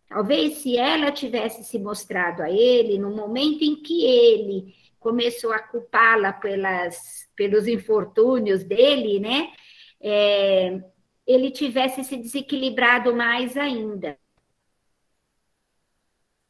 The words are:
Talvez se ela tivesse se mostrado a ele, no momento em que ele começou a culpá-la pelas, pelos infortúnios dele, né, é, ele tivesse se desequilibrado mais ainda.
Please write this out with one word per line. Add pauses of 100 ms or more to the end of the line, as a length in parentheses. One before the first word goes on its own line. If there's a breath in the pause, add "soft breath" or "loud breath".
Talvez
se
ela
tivesse
se
mostrado
a
ele,
no
momento
em
que
ele (240 soft breath)
começou
a
culpá-la
pelas,
pelos
infortúnios
dele,
né, (500 soft breath)
é, (440)
ele
tivesse
se
desequilibrado
mais
ainda. (2250)